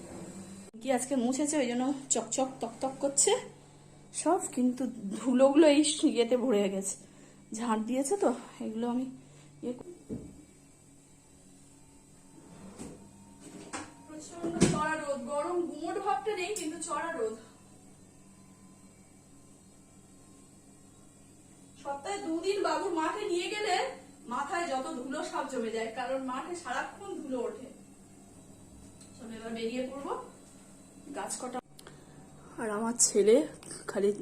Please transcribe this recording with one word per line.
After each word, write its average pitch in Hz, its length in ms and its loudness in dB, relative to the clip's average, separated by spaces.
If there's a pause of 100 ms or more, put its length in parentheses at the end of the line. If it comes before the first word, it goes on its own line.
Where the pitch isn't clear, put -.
(840)
কি 262 100 2
আজকে 254 240 2
মুছেছে, 277 400 2
ওই 262 100 4
জন্য 247 260 2 (180)
চকচক 262 380 0 (120)
তকতক 262 400 -4
করছে 285 360 4 (760)
সব, 359 260 2 (120)
কিন্তু 247 340 2
ধুলোগুলো 254 800 6
এই 285 160 8 (180)
ইয়েতে 233 340 4
ভরে 208 320 4
গেছে, 190 280 -4 (580)
ঝাড় 220 260 0
দিয়েছে 262 360 0
তো, 294 180 4 (260)
এগুলো 226 300 -4
আমি 254 200 -2 (520)
ইয়ে 247 100 -4
কর-, - 440 -12 (4000)
প্রচণ্ড 330 640 2
চড়া 311 220 2
রোদ, 277 320 -4
গরম 320 400 0
গুমোট 339 380 -4
ভাবটা 392 320 0
নেই, 370 180 -2
কিন্তু 320 280 -6
চড়া 320 300 -4
রোদ। 226 240 -2 (4000)
সপ্তাহে 349 360 -6
দুদিন 349 440 0
বাবুর 330 300 0
মাঠে 330 360 -2
নিয়ে 359 200 0
গেলে 427 540 0 (260)
মাথায় 339 400 -2
যত 269 240 -2
ধুলো 269 320 -4
সব 294 280 -2
জমে 226 180 -2
যায়, 226 260 -4
কারণ 262 280 -2
মাঠে 294 320 -6
সারাক্ষণ 285 680 -6
ধুলো 254 160 -4
ওঠে। 214 280 -6 (1500)
চলো, 226 160 -12
এবার 226 160 -8
বেরিয়ে 240 380 -2
পড়বো। 311 340 -6 (920)
গাছ - 260 -6
কটা। 247 200 -6 (1000)
আর 226 120 -2
আমার 226 280 0
ছেলে 226 480 8 (400)
খালি 202 360 2